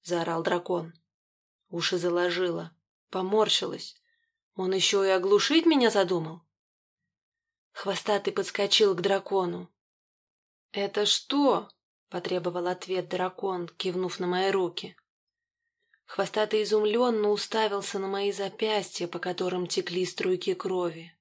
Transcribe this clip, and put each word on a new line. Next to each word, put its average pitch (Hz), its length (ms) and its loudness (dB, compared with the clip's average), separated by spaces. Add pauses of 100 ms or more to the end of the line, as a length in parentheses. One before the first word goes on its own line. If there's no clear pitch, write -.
заорал 170 380 -2
дракон. 175 520 -2 (760)
Уши 170 280 -2
заложило, 175 760 0 (340)
поморщилась. 190 920 -2 (540)
Он 190 180 -2
еще 196 300 2
и 190 60 4
оглушить 202 560 4
меня 269 240 6
задумал? 175 520 0 (1300)
Хвостатый 202 600 -2
подскочил 202 640 2
к 175 60 -4
дракону. 185 680 -2 (1000)
"Это 202 340 -2
что?" 247 640 2 (400)
потребовал 175 580 -4
ответ 185 420 -4
дракон, 185 580 -4
кивнув 185 520 -6
на 180 80 -2
мои 185 220 0
руки. 190 460 -2 (1120)
Хвостатый 214 540 0
изумленно 214 680 2
уставился 208 680 -2
на 196 80 -4
мои 196 240 -2
запястья, 196 760 -4
по 175 120 -8
которым 180 480 -2
текли 180 400 -2
струйки 185 480 -2
крови. 175 640 -4